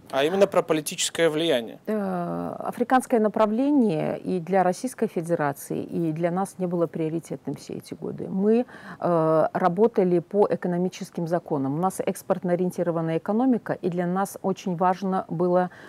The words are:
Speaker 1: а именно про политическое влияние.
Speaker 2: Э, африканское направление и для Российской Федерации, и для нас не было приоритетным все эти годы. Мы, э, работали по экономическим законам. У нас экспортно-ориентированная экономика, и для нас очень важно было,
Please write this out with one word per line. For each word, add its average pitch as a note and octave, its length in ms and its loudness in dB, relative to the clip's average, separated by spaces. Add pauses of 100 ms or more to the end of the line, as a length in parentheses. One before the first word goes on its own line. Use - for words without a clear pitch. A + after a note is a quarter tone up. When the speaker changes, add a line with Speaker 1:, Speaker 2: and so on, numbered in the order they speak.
(120)
Speaker 1:
а C3+ 120 2
именно G3 240 4
про F#3 140 2
политическое E3 640 0
влияние. D3 600 0
Speaker 2:
Э, F3 720 -4
африканское B3 600 0
направление A3 1000 2
и F#3 220 -4
для F3+ 240 2
Российской F#3+ 440 -2
Федерации, D#3 760 -4
и E3 300 -2
для E3+ 180 -2
нас F#3+ 260 -4
не F#3 100 -4
было E3+ 200 0
приоритетным D#3 720 -6
все - 160 -14
эти - 220 -12
годы. - 340 -8
Мы, G#3+ 360 2 (360)
э, D#3+ 500 4
работали F3+ 680 4
по G3+ 300 2
экономическим F3+ 800 -2
законам. D3 480 -2
У E3 60 -2
нас F#3 180 0
экспортно-ориентированная F3 1200 -2
экономика, A3 560 0
и - 160 -4
для F3 180 -2
нас F#3+ 340 -2
очень F#3 360 -2
важно F#3 500 0
было, F3+ 420 2 (200)